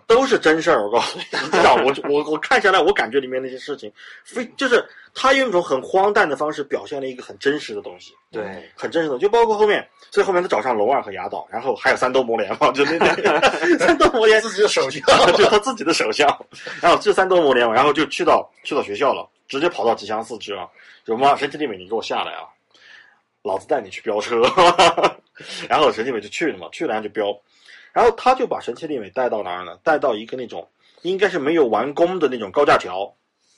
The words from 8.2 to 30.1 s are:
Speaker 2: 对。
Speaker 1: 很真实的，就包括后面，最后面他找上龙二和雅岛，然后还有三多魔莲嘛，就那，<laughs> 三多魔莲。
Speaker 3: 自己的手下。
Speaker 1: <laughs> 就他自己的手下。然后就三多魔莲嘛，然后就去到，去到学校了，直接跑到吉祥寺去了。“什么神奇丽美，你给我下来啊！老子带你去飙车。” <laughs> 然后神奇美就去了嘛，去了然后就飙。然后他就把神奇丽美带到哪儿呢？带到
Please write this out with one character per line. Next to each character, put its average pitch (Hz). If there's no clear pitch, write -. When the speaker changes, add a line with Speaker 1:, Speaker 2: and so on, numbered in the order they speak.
Speaker 2:
对。 95
Speaker 1:
很 113
真 165
实 156
的， 131
就 165
包 233
括 220
后 214
面， 185
最 202
后 190
面 175
他 180
找 107
上 123
龙 107
二 131
和 104
雅 95
岛， 98
然 113
后 131
还 131
有 107
三 127
多 131
魔 113
莲 104
嘛， -
就 139
那， 165
<laughs> 156
三 330
多 -
魔 226
莲。 220
Speaker 3:
自 220
己 190
的 208
手 143
下。 147
Speaker 1:
<laughs> 175
就 202
他 214
自 262
己 240
的 165
手 110
下。 147
然 170
后 160
就 208
三 190
多 180
魔 139
莲 120
嘛， 117
然 127
后 147
就 151
去 -
到， 120
去 147
到 127
学 101
校 123
了， 85
直 135
接 -
跑 -
到 117
吉 107
祥 107
寺 113
去 101
了。 90
“什 113
么 135
神 143
奇 143
丽 151
美， 110
你 90
给 107
我 107
下 110
来 82
啊！ 82
老 95
子 -
带 143
你 101
去 -
飙 104
车。” 117
<laughs> -
然 127
后 143
神 110
奇 135
美 113
就 101
去 -
了 98
嘛， 82
去 -
了 120
然 110
后 104
就 98
飙。 101
然 190
后 233
他 254
就 262
把 -
神 -
奇 160
丽 147
美 98
带 123
到 110
哪 92
儿 90
呢？ 87
带 156
到 135